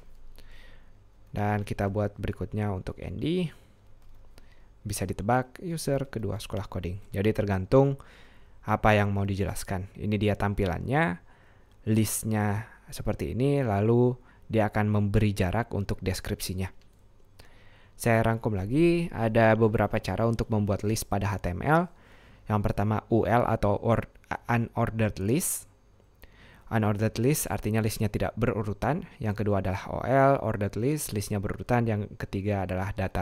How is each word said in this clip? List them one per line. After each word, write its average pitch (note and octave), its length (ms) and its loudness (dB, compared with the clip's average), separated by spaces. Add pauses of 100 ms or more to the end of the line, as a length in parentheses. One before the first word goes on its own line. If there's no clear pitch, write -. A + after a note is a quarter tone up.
(1300)
Dan G#2 320 0
kita G2+ 240 -2
buat G#2 240 -2
berikutnya G#2 560 -4
untuk - 320 -8
Andy. D3 480 -2 (1300)
Bisa G2+ 240 -4
ditebak, A#2 560 -2
user D3+ 480 -4
kedua G2+ 320 -6
sekolah F#2+ 240 -6
coding. F2+ 320 -6 (160)
Jadi G#2 160 2
tergantung G#2+ 720 2 (640)
apa G#2+ 320 4
yang G2+ 160 2
mau G2 80 0
dijelaskan. F#2+ 720 -4
Ini G#2 240 -4
dia G2+ 160 2
tampilannya, G2+ 880 -2 (640)
listnya G#2+ 800 0 (240)
seperti G2+ 420 -4
ini, C#3 300 2
lalu A#2+ 560 4 (320)
dia A2 180 4
akan G#2+ 220 0
memberi G#2 420 4
jarak G2+ 380 -2
untuk G2 320 -4
deskripsinya. - 640 -4 (1300)
Saya A2+ 320 4
rangkum A2+ 320 0
lagi, E3 560 2
ada A2+ 400 6
beberapa A2 480 4
cara G2 240 0
untuk A#2 240 0
membuat G#2 320 0
list G#2+ 240 0
pada G2+ 240 0
H F#2+ 160 -4
T F2 80 -2
M E2+ 80 -6
L. E3 240 2 (640)
Yang G#2+ 160 2
pertama, G#2 420 0
U A2+ 140 4
L A#2 240 4
atau G2+ 320 2
or-, - 320 0 (400)
unordered A2+ 720 0
list. B2 480 -2 (1000)
Unordered A2 480 0
list C#3 320 0
artinya G#2+ 320 0
listnya A2 240 0
tidak - 240 -2
berurutan. A2 720 -2 (160)
Yang G#2 240 -2
kedua G2+ 160 2
adalah F#2+ 320 -4
O - 160 -6
L, C3+ 320 4
ordered G#2 400 -2
list, D3+ 320 -2
listnya G#2 240 -4
berurutan. G2+ 480 0
Yang G#2+ 320 -2
ketiga G2 480 -2
adalah F#2 320 -4
data F#2+ 260 -2